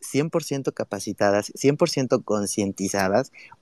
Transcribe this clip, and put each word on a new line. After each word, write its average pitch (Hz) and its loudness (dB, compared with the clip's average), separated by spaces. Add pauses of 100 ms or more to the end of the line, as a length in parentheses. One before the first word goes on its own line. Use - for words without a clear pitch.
cien 151 -2
por 165 -2
ciento 143 -4
capacitadas, 101 0
cien 143 2
por 165 2
ciento 135 0
concientizadas 98 0 (320)